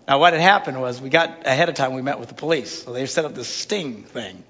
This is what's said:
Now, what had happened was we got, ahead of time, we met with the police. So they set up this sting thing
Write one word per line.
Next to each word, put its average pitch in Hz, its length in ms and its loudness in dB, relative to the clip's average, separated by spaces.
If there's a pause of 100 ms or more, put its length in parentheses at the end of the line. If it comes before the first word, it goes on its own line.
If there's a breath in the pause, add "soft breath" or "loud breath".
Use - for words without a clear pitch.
Now, 139 120 4
what 170 140 8
had 160 80 0
happened 165 400 4
was 123 200 -4
we 135 80 -10
got, 165 380 0
ahead 143 220 4
of 147 60 -6
time, 131 180 0
we 131 100 -6
met 135 160 -4
with 120 100 -12
the - 60 -20
police. 147 480 -2
So 120 100 -12
they 131 140 -4
set 160 180 0
up 135 80 -8
this 117 140 -10
sting 143 560 -6
thing 92 460 -12